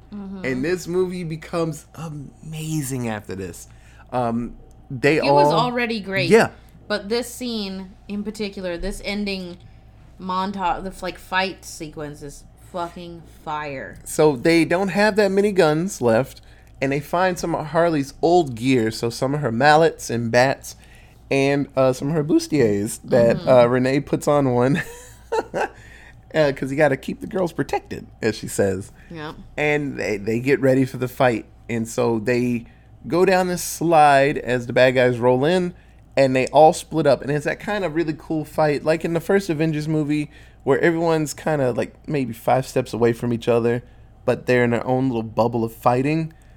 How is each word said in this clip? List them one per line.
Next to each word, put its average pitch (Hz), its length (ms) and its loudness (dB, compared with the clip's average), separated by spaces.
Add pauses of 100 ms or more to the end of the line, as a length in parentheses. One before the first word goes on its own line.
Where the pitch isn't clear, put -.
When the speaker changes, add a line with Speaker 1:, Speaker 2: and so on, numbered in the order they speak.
(140)
Speaker 1:
Mm-hmm. 196 320 -12
Speaker 2:
And 127 180 -4
this 165 240 -4
movie 180 380 -2
becomes 160 600 -6 (100)
amazing 151 1120 -8
after 104 260 -8
this. 92 320 -12 (460)
Um, 117 420 -4 (340)
they 139 280 0
Speaker 1:
It - 80 0
Speaker 2:
all 139 100 4
Speaker 1:
was 143 180 6
already 240 460 -2
great. 190 300 -4
Speaker 2:
Yeah. 202 220 6 (360)
Speaker 1:
But 202 220 -6
this 240 240 -4
scene 196 580 -8 (160)
in 202 160 -8
particular, 202 540 -8
this 190 260 -8
ending 196 540 -6 (640)
montage, 185 680 -4
the, 185 160 -10
like, 180 160 -8
fight 190 480 -6
sequence 151 580 -14
is 143 220 -16 (260)
fucking 170 500 -10 (220)
fire. 143 640 -10
Speaker 2:
So 151 320 2
they 165 260 4
don't 175 260 0
have 202 280 2
that 208 120 4
many 202 220 2
guns 170 500 2
left, 120 380 2 (420)
and 139 120 0
they 147 80 -4
find 180 360 0
some 170 160 -4
of 151 140 -4
Harley's 160 540 0
old 160 340 4
gear, 117 360 2
so 117 180 -4
some 135 260 -4
of 147 60 -4
her 123 100 -2
mallets 151 580 4
and 117 220 -4
bats, 127 460 0 (520)
and, 139 460 0
uh, 131 160 4
some 135 160 -4
of 151 60 -2
her 156 100 0
bustiers 135 800 0
that, 120 340 4
Speaker 1:
Mm-hmm. 175 120 -2
Speaker 2:
uh, 123 160 8
Renee 127 340 2
puts 143 260 -4
on 143 280 2
one, 127 280 2 (500)
<laughs> 440 220 -4 (800)
uh, 151 220 2
'cause 135 160 -8
you 139 60 -6
gotta 143 200 4
keep - 240 -10
the - 60 -10
girls 185 260 -4
protected, - 540 -6 (140)
as 107 160 0
she - 100 -10
says. 98 440 -2 (180)
Speaker 1:
Yep. 160 260 -12 (220)
Speaker 2:
And 147 420 0
they, 101 180 -2
they 110 220 -2
get 127 220 2
ready 135 240 4
for 127 120 -6
the 127 100 -4
fight, 123 380 0 (240)
and 113 180 -4
so 117 320 -2
they 123 460 0 (420)
go 175 180 2
down 185 220 2
this 180 160 -4
slide 147 760 4
as 120 300 -4
the 120 60 -6
bad 127 180 6
guys 127 280 2
roll 127 260 4
in, 175 280 0 (440)
and 135 180 4
they 131 120 2
all 156 260 6
split 156 340 -2
up. 127 140 4
And 131 100 -4
it's 147 140 -2
that 156 140 -4
kind 208 260 -4
of 151 100 -4
really 160 220 -2
cool 156 260 -6
fight, 151 400 0
like 160 220 0
in 170 80 -4
the 170 80 0
first 196 280 0
Avengers 151 380 -2
movie, 151 420 -2 (340)
where 135 180 2
everyone's 165 520 2
kinda, 143 380 -2
like, 117 240 -4 (120)
maybe 135 260 -4
five 127 340 -2
steps - 260 -4
away 117 200 2
from 120 180 -4
each 113 160 -6
other, 120 360 2 (420)
but 120 200 -2
they're 123 200 4
in 120 60 2
their 117 140 -2
own 131 220 0
little 117 160 -2
bubble 113 400 0
of 113 100 -4
fighting. 147 600 0 (240)